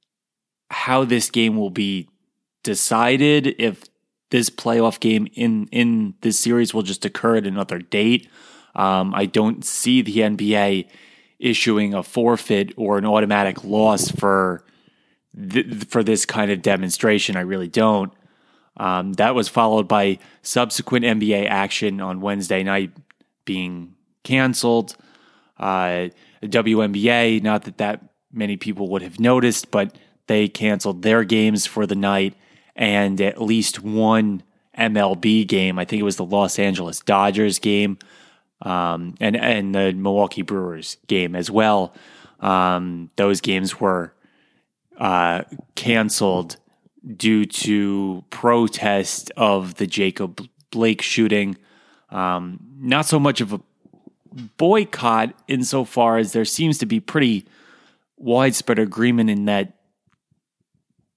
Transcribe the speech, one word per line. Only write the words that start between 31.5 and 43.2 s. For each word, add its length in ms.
for 180
the 120
night, 400
and 440
at 220
least 400
one 580
M 240
L 200
B 280
game, 360
I 40
think 140
it 60
was 120
the 80
Los 360
Angeles 400
Dodgers 580
game, 400
um, 580
and, 160
and 380
the 180
Milwaukee 500
Brewers 540
game 260
as 160
well. 420
Um, 800
those 240